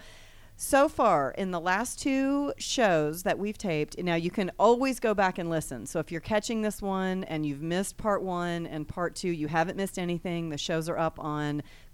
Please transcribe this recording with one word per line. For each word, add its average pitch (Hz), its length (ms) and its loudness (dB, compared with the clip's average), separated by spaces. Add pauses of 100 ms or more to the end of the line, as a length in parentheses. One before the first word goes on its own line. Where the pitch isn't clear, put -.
(640)
So 285 280 6
far, 175 480 4
in 190 140 -2
the 175 80 -2
last 185 380 0
two 277 600 0
shows 170 640 2
that 185 160 0
we've 208 180 -4
taped, 151 400 -2
now 175 200 0
you 170 140 0
can 185 280 0
always 240 420 6
go 220 140 2
back 190 240 2
and 170 100 -2
listen. 151 380 -2
So 170 140 -2
if 151 120 -6
you're 165 80 -4
catching 220 400 0
this 214 220 -2
one 190 420 -2
and 156 220 -2
you've 143 160 -4
missed 175 340 -2
part 202 260 0
one 175 440 -2
and 151 200 -6
part 175 300 -4
two, 185 140 -2
you 151 180 -2
haven't 170 300 0
missed 190 200 -4
anything. 170 520 -4
The 151 80 -6
shows 160 320 -2
are - 80 -2
up 160 200 -2
on 147 440 -2 (300)